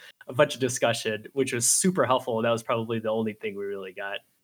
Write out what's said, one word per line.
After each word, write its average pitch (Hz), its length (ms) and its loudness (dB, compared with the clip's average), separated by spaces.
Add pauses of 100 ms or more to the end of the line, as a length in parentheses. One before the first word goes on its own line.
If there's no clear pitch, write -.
(280)
a 135 60 -10
bunch 147 200 4
of 120 60 -10
discussion, 117 720 0
which 135 200 0
was 120 180 0
super 180 340 4
helpful. 120 380 2
That 117 80 2
was 113 120 0
probably 117 380 -2
the 107 100 -4
only 110 240 0
thing 104 220 -8
we 101 80 -6
really 98 280 -8
got 98 280 -10 (240)